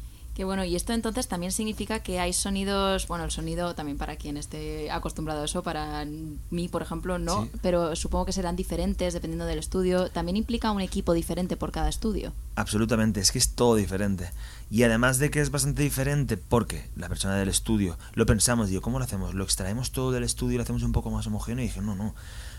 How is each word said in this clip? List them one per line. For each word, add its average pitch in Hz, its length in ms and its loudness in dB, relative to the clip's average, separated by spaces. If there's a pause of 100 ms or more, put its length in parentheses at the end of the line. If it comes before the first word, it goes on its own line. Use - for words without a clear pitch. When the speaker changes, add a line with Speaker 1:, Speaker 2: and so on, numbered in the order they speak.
(340)
Speaker 1:
Qué 190 100 -4
bueno, 190 200 0
y 175 120 0
esto 175 180 -2
entonces 233 340 0
también 180 240 -2
significa 220 460 -2
que 185 220 -4
hay 180 120 0
sonidos, 196 760 2
bueno, 170 160 -4
el 156 80 -4
sonido 165 420 -2
también 147 240 -4
para 151 180 -4
quien 147 200 -8
esté 151 540 -6
acostumbrado 156 520 -4
a - 20 -2
eso, 175 180 -2
para 151 440 -4 (440)
mí, 175 180 -2
por - 140 -2
ejemplo, 170 360 -4
no, 170 240 0
Speaker 2:
Sí. 120 80 -4 (100)
Speaker 1:
pero 170 360 2
supongo 180 300 0
que 190 60 -2
serán 180 240 0
diferentes 180 560 0
dependiendo 170 320 -4
del 160 140 -2
estudio. 185 500 2
¿También 175 280 0
implica 226 340 0
un 202 100 2
equipo 180 340 0
diferente 175 420 0
por 160 160 -4
cada 160 180 0
estudio? - 420 -2 (220)
Speaker 2:
Absolutamente, 110 640 4
es 92 120 4
que - 60 0
es - 120 4
todo 120 240 6
diferente. 95 560 2 (400)
Y 113 140 6
además 123 340 6
de 143 120 4
que 151 100 2
es 143 100 2
bastante 139 320 2
diferente, 135 560 2
porque 107 480 0 (100)
la 87 120 -6
persona 98 260 0
del 98 140 2
estudio, 101 500 2 (160)
lo 110 100 4
pensamos, 117 440 4
digo, 92 140 0
"¿Cómo 120 180 0
lo 127 40 0
hacemos? 92 300 -4
¿Lo 95 100 0
extraemos 104 460 -2
todo 131 220 0
del 123 100 0
estudio 120 320 0
y - 40 2
lo 120 40 0
hacemos 120 220 -2
un 117 80 2
poco 113 180 2
más 110 160 -2
homogéneo?". 110 380 -2
Y 110 40 -2
dije, 95 140 -4
"No, 202 140 -2
no, 185 180 -2 (440)